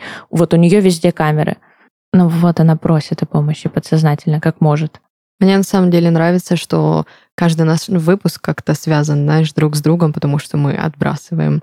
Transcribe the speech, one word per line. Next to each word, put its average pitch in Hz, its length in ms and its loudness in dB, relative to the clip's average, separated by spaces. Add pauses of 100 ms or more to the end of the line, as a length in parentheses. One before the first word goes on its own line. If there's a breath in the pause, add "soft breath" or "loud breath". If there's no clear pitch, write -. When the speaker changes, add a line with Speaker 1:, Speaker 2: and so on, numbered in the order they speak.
(320 loud breath)
Speaker 1:
вот 165 220 0
у 170 40 4
неё 175 220 4
везде 175 320 2
камеры. 151 460 -2 (560 soft breath)
Ну 180 160 4
вот 170 320 2
она 160 160 4
просит 160 440 -2
о 160 40 -6
помощи 151 420 -4
подсознательно, 156 720 -2
как 160 220 -2
может. 151 400 -2 (400)
Speaker 2:
Мне 196 160 4
на 196 60 2
самом 185 280 0
деле 170 200 2
нравится, 170 440 0
что 156 500 -2 (300 soft breath)
каждый 165 280 0
наш 160 260 -2
выпуск 180 520 -2
как-то - 340 -4
связан, 147 480 -2
знаешь, 156 280 0
друг 151 240 -2
с 147 60 -4
другом, 160 320 0
потому 143 260 -4
что - 160 -12
мы 143 200 -2
отбрасываем 151 880 -4